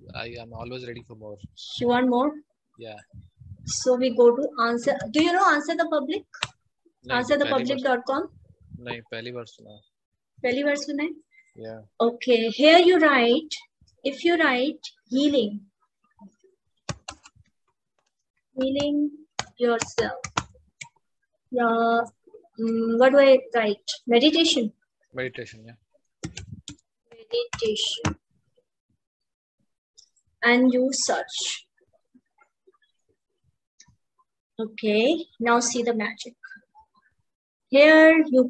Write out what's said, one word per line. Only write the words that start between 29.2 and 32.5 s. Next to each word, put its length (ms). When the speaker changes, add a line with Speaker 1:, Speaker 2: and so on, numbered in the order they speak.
Speaker 2:
And 240
you 220
search. 720